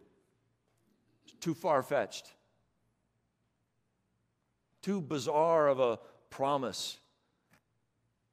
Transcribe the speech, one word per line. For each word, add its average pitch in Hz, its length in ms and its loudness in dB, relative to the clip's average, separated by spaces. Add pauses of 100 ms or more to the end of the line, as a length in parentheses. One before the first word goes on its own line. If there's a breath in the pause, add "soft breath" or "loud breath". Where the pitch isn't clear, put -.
(1300)
It's - 80 -20
too 165 200 -4
far-fetched. 139 800 -2 (2500)
Too 190 200 -2
bizarre 147 680 2
of 131 120 2
a 117 200 2 (320 loud breath)
promise. 123 680 -4 (1400)